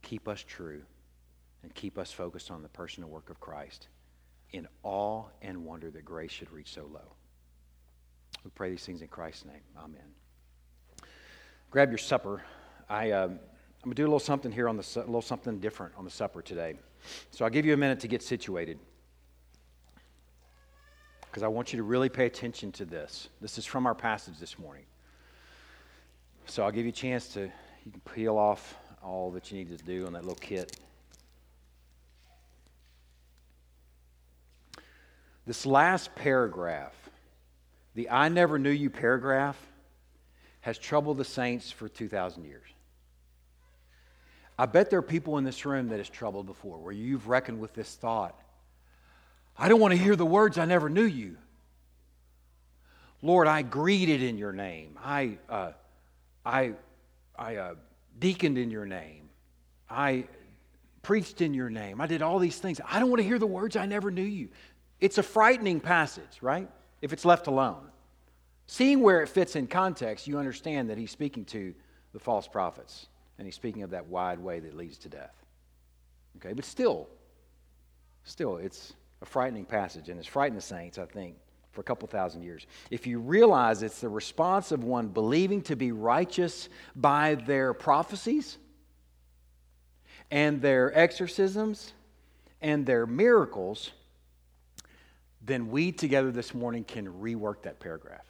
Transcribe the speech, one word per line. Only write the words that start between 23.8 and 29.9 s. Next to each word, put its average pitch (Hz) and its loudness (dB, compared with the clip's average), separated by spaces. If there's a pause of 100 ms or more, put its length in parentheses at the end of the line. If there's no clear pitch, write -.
our 117 2
passage 104 -6
this - -16
morning. 71 -20 (1600)
So - -4
I'll 101 2
give 113 -4
you 117 -2
a - -12
chance 127 -6
to, 98 -8 (360)
you 110 -16
can 95 -20
peel 110 -2
off 104 0 (260)
all 92 -8
that 90 -14
you 101 -12
need 85 -12
to 73 -20
do 90 -8